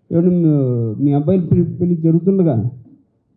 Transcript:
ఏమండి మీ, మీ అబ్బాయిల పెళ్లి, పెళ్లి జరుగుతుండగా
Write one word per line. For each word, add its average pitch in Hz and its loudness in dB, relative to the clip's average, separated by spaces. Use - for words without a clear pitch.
ఏమండి 175 2
మీ, 175 0
మీ 143 2
అబ్బాయిల 160 0
పెళ్లి, 170 0
పెళ్లి 175 -2
జరుగుతుండగా 165 0